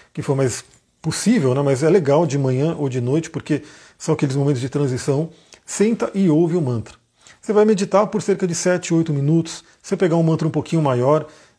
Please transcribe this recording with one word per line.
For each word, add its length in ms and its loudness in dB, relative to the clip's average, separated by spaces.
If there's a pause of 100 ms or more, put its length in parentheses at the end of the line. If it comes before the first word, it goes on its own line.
(120)
que 120 -10
for 120 0
mais 300 -2 (340)
possível, 540 2
né? 80 0
Mas 220 0
é 60 4
legal 360 4
de 140 -2
manhã 400 0
ou 100 -2
de 100 -4
noite, 300 -2
porque 320 -4 (380)
são 160 -2
aqueles 200 -2
momentos 240 0
de 100 -4
transição. 600 -2 (340)
Senta 520 0
e 160 2
ouve 240 2
o 60 0
mantra. 340 -4 (440)
Você 140 -4
vai 120 4
meditar 420 2
por 160 -4
cerca 240 -2
de 80 -4
sete, 360 -2
oito 220 0
minutos. 500 0 (180)
Você 140 -6
pegar 200 0
um 80 2
mantra 240 0
um 40 -2
pouquinho 300 -2
maior, 460 2 (320)